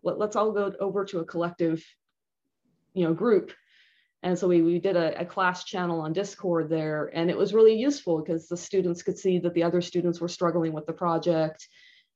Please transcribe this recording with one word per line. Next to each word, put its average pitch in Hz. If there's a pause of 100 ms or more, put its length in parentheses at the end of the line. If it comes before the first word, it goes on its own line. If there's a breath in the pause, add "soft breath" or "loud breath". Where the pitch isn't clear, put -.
"Let, -
let's 208
all 214
go 196
over 196
to 104
a 98
collective, 170 (1080)
you 180
know, 160
group." 196 (680 soft breath)
And 180
so 196
we, 175
we 170
did 185
a, 165
a 175
class 180
channel 175
on 156
Discord 175
there, 156
and 170
it 120
was 202
really 220
useful 214
'cause 165
the 175
students 175
could 175
see 180
that 175
the 170
other 170
students 175
were 170
struggling 165
with 151
the 165
project. 165 (480 soft breath)